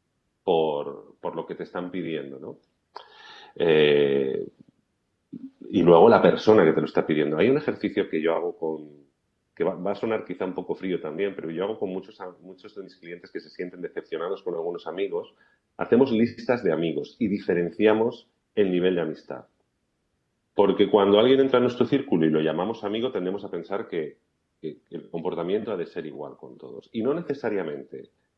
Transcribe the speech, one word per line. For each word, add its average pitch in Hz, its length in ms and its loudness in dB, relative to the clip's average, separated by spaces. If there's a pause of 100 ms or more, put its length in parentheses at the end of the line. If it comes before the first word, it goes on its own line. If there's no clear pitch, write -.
(440)
por, 73 760 -2
por 82 160 -10
lo 82 100 -8
que 85 100 -10
te 87 80 -12
están 90 260 -10
pidiendo, 78 500 -8
¿no? 85 180 -16 (960)
Eh, 71 880 2 (1200)
y 95 120 2
luego 85 260 10
la 110 140 6
persona 107 420 6
que 78 80 4
te 78 80 0
lo 73 60 0
está 85 200 -2
pidiendo. 76 320 0
Hay 98 100 4
un 135 100 2
ejercicio 104 500 -4
que 80 120 -4
yo 82 140 0
hago 85 220 -4
con, 78 320 -8 (680)
que - 100 -2
va, 80 100 -2
va 90 180 -6
a 101 40 -6
sonar 110 280 -4
quizá 92 200 -8
un 92 100 -6
poco 85 200 -6
frío 90 260 -4
también, 90 340 -6
pero 82 160 -10
yo 85 140 -4
hago 107 140 -6
con 98 120 -6
muchos 92 300 -12
a-, 90 200 -14
muchos 95 340 -20
de 101 80 -14
mis 92 140 -20
clientes 87 340 -18
que 82 100 -10
se 76 100 -20
sienten 90 300 -12
decepcionados 85 600 -8
con 87 120 -6
algunos 85 320 -8
amigos. 85 480 -6 (420)
Hacemos 120 360 4
listas 117 520 0
de 87 80 2
amigos 78 460 -4
y 113 100 0
diferenciamos 101 1000 0 (260)
el 101 160 2
nivel 90 260 2
de 85 60 -2
amistad. - 420 -10 (1120)
Porque 98 360 4
cuando 101 280 6
alguien 127 220 6
entra 135 180 4
en 120 60 2
nuestro 120 220 0
círculo 101 400 2
y 80 40 4
lo 78 100 2
llamamos 85 440 -2
amigo, 113 280 -4
tendemos 98 320 -6
a 98 60 -14
pensar 90 380 -8
que, 78 300 -8 (420)
que, 76 180 -12 (100)
que - 80 -14
el - 140 -16
comportamiento 87 600 -6
ha 98 40 -6
de 85 100 -6
ser 80 200 -12
igual 69 300 -14
con 64 220 -20
todos. 64 340 -18
Y 113 100 -6
no 135 120 -2
necesariamente. 95 960 -8 (280)